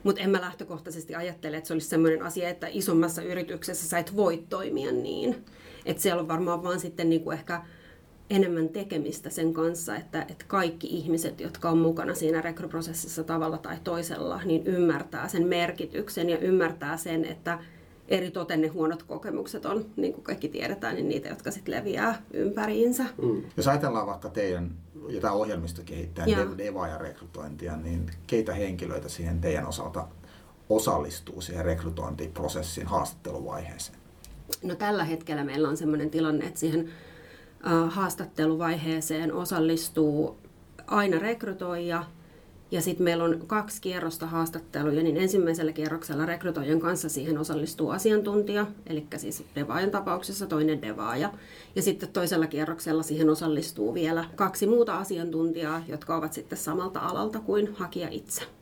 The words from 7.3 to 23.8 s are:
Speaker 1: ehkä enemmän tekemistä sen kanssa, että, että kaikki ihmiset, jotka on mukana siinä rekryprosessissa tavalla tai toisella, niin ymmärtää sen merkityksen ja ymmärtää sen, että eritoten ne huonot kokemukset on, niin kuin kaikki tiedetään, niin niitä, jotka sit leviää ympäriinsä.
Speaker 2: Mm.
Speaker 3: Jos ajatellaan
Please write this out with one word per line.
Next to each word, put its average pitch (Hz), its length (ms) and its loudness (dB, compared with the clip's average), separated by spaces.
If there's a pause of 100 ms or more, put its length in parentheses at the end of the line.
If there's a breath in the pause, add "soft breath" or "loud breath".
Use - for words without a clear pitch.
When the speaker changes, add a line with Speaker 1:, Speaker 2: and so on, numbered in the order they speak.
Speaker 1:
ehkä 170 300 -4 (680 loud breath)
enemmän 175 400 4
tekemistä 160 600 -4
sen 165 240 0
kanssa, 165 420 0
että, 165 260 -6
että - 260 -10
kaikki 175 400 0
ihmiset, 165 520 -2
jotka 170 300 -4
on 165 80 6
mukana 165 380 4
siinä 160 260 2
rekryprosessissa 165 840 -6
tavalla 165 340 -2
tai 165 260 -8
toisella, 170 640 -4
niin 165 220 4
ymmärtää 170 600 2
sen 180 200 4
merkityksen 170 800 0
ja 165 80 4
ymmärtää 165 600 2
sen, 160 280 0
että 165 340 -4 (480 loud breath)
eritoten 175 540 2
ne 156 60 4
huonot 160 360 0
kokemukset - 640 -6
on, 214 200 0 (100)
niin 185 180 2
kuin - 100 -10
kaikki - 260 -4
tiedetään, - 460 -2
niin - 140 0
niitä, - 200 -2
jotka - 220 -6
sit - 160 -8
leviää 208 540 0 (120)
ympäriinsä. 214 680 2 (180)
Speaker 2:
Mm. 113 220 2 (140)
Speaker 3:
Jos - 100 4
ajatellaan 123 400 2